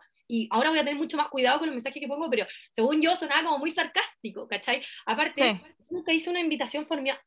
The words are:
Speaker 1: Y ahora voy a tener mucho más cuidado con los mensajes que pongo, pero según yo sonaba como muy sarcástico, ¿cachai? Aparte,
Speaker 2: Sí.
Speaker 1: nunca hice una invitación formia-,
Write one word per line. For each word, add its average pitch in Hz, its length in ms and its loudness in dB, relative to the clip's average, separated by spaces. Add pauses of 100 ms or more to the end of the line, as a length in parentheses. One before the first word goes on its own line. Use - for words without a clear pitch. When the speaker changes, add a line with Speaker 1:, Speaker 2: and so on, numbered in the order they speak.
(260)
Speaker 1:
Y 226 240 -2
ahora 254 200 4
voy 320 80 2
a 294 60 4
tener 285 120 -2
mucho 311 220 -4
más 294 100 2
cuidado 262 300 4
con 320 100 -2
los 277 60 -4
mensajes 262 260 -8
que 277 80 -8
pongo, 294 220 -4
pero 214 160 0 (280)
según 294 280 4
yo 339 120 6
sonaba 320 300 2
como 302 140 0
muy 302 120 -2
sarcástico, - 800 -4
¿cachai? 240 320 -2 (260)
Aparte, 262 460 2
Speaker 2:
Sí. 185 80 -4 (300)
Speaker 1:
nunca 349 240 -2
hice 320 160 0
una 349 100 0
invitación 302 460 -2
formia-, 269 400 -2